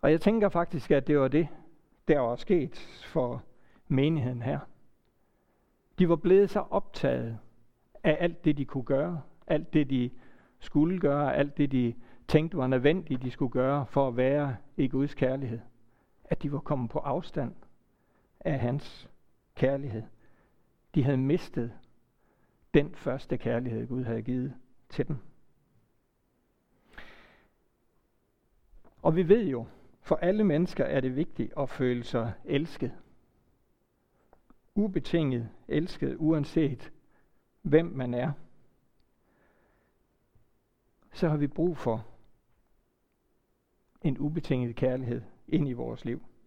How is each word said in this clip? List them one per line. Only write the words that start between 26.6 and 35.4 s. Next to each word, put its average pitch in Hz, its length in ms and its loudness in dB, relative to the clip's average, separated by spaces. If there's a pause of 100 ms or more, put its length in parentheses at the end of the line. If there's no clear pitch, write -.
Og 160 140 4
vi 175 140 4
ved 214 180 8
jo, 120 180 -4 (360)
for - 140 2
alle 190 280 2
mennesker 165 400 2
er 135 160 0
det 131 160 -2
vigtigt 143 420 -4
at 139 120 -2
føle 123 340 0
sig 117 300 -2 (120)
elsket. 147 460 -2 (1800)
Ubetinget 156 720 0 (180)